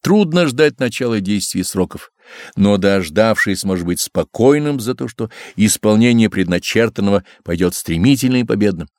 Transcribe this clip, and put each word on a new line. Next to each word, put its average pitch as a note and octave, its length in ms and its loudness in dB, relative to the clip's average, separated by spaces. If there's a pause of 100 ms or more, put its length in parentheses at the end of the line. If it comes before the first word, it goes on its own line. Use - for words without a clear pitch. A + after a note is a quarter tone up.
Трудно F3 440 2
ждать C#3 340 0
начала A#2 400 -2
действий F#2+ 420 -4
сроков, - 480 -6 (460)
но G2+ 200 4
дождавшись, G2 880 0
может F#2 220 -2
быть F2 140 -4
спокойным D3 800 0
за A#2 140 -6
то, B2 140 -8
что A2 220 -10 (260)
исполнение G#2+ 760 2
предначертанного G2 920 -2 (200)
пойдет F2 300 -2
стремительно B2+ 640 0
и B2 80 0
победно. G2+ 420 -2 (120)